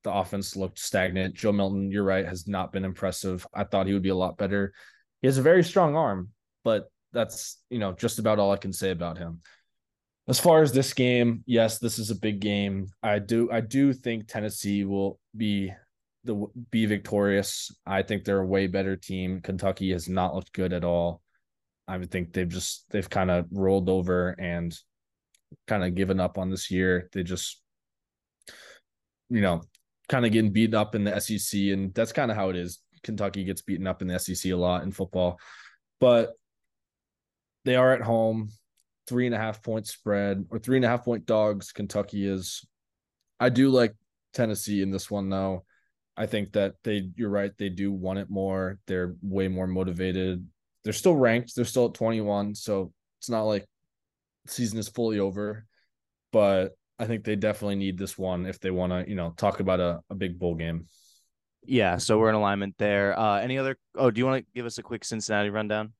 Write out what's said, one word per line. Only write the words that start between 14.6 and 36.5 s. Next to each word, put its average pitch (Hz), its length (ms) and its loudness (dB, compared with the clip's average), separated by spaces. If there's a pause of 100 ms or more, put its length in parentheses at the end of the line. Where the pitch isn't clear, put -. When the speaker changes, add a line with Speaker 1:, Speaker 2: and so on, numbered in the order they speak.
Speaker 1:
will 98 340 -2 (160)
be 101 380 -2 (500)
the 120 100 -4
w-, 104 180 -6 (200)
be 113 140 2
victorious. 101 880 0 (100)
I 98 180 0
think 98 200 -4
they're 98 160 2
a 95 60 0
way 95 220 2
better 95 280 -2
team. 92 460 -6
Kentucky 95 500 -2
has 85 160 -4
not 90 260 0
looked - 200 -8
good 92 180 -2
at 87 140 -2
all. 87 360 0 (680)
I 92 80 -6
would 90 120 -8
think 87 220 -4
they've 90 160 0
just, - 420 -8
they've 98 200 -4
kinda 90 420 2
rolled 95 380 2
over 90 400 2
and 87 440 -6 (920)
kinda 92 240 0
given 95 300 0
up 90 160 -2
on 92 120 -4
this 92 220 -6
year. 92 400 2
They 92 120 -4
just, - 380 -6 (1700)
you 113 120 2
know, 85 200 2 (460)
kinda 120 220 2
getting 107 240 4
beaten 110 220 4
up 107 200 0
in 104 80 0
the 101 100 0
S 101 180 -4
E 107 60 -2
C, 98 360 0
and 95 200 -4
that's 113 200 -2
kinda 127 200 -2
how 98 160 -2
it 90 60 -4
is. 87 240 -8 (240)
Kentucky 101 400 -4
gets 92 180 -6
beaten 95 260 -4
up 92 140 -4
in 92 60 -4
the 90 60 -2
S - 160 -4
E 92 60 -4
C 92 160 -4
a 90 60 0
lot 90 260 0
in 95 100 -6
football, 90 440 -2 (640)
but 120 320 6 (1300)